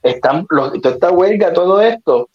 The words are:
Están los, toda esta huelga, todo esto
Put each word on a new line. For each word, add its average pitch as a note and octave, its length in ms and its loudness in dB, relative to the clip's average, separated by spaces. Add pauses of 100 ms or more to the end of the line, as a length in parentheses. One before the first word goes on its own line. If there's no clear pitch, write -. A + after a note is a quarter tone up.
Están C#3 480 -2
los, C3+ 320 -2
toda - 140 0
esta F3+ 160 0
huelga, F#3+ 420 2
todo F3+ 260 2
esto G#3 560 0